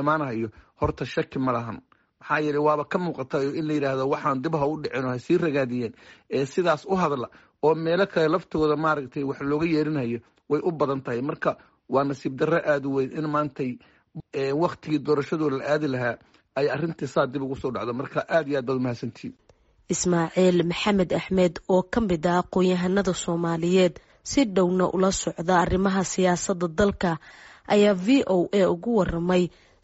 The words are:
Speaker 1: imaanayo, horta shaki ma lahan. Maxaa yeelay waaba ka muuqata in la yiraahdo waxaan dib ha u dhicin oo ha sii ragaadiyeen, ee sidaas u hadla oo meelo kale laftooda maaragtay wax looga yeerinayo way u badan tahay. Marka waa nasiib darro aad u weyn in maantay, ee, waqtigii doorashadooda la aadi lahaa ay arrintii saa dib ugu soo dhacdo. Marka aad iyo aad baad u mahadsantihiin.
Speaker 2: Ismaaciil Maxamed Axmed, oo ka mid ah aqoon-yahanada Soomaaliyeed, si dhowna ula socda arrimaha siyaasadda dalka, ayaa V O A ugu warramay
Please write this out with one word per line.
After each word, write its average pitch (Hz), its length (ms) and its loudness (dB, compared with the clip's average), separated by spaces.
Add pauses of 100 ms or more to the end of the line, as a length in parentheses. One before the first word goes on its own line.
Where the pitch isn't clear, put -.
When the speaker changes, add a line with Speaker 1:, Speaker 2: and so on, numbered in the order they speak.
Speaker 1:
imaanayo, 139 480 -2 (320)
horta 151 240 -2
shaki - 340 -4
ma 131 140 0
lahan. 117 260 -6 (420)
Maxaa 151 200 -2
yeelay 147 200 0
waaba 151 240 2
ka - 140 -2
muuqata 160 380 -4 (200)
in 156 120 -4
la 156 60 -2
yiraahdo 135 340 0
waxaan 147 340 -2
dib 160 140 -2
ha 143 100 0
u 156 140 -2
dhicin 131 240 -4
oo 127 80 -2
ha 123 60 -4
sii 165 200 2
ragaadiyeen, 131 540 -2 (380)
ee 131 160 0
sidaas 165 380 0
u 190 120 -2
hadla 143 320 0 (340)
oo 156 120 6
meelo 165 320 0
kale 160 220 2
laftooda 156 480 0
maaragtay 147 480 -2
wax 135 160 -6
looga 147 260 0
yeerinayo 147 520 0 (300)
way 147 140 0
u - 100 -2
badan 135 300 -2
tahay. 120 200 -4
Marka 151 280 -4 (380)
waa 135 160 2
nasiib 135 320 -6
darro 160 280 0
aad 143 220 0
u 139 80 -4
weyn 135 180 0
in 156 160 -6
maantay, 147 420 -2 (640)
ee, 139 180 -2
waqtigii 156 460 -2
doorashadooda 143 580 0
la 127 120 -6
aadi 151 200 0
lahaa 123 280 -2 (400)
ay 139 140 0
arrintii 147 380 -4
saa 143 180 0
dib 135 160 -6
ugu 135 140 -6
soo 135 140 -6
dhacdo. 110 220 -4
Marka 135 360 -6
aad 160 200 0
iyo 143 100 -2
aad 123 80 -6
baad 131 100 -2
u 127 40 -2
mahadsantihiin. 123 540 -6 (560)
Speaker 2:
Ismaaciil 175 720 2
Maxamed 180 480 0
Axmed, 180 420 2 (140)
oo 185 140 4
ka 208 180 -2
mid 175 260 0
ah 175 140 2
aqoon-yahanada 185 720 2
Soomaaliyeed, 170 800 2 (280)
si - 220 0
dhowna 185 480 2
ula 190 180 2
socda 170 480 -2
arrimaha 190 460 2
siyaasadda 180 640 0
dalka, 190 440 0 (540)
ayaa 208 280 4
V 214 280 2
O 180 260 2
A 202 200 2
ugu 175 280 -2
warramay 175 480 2 (400)